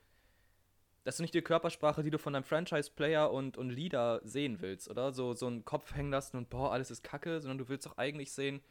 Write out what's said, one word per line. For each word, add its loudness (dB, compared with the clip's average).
das -4
ist -4
nicht -2
die 6
Körpersprache, 4
die 0
du 2
von -2
deinem 0
Franchise-Player 2
und, -2
und -2
Leader 2
sehen -2
willst, -6
oder? -2
So, 0
so -2
einen -4
Kopf -4
hängen -2
lassen -2
und -6
boah, 0
alles -2
ist -12
kacke, -4
sondern -6
du -6
willst -4
doch -14
eigentlich -2
sehen, -2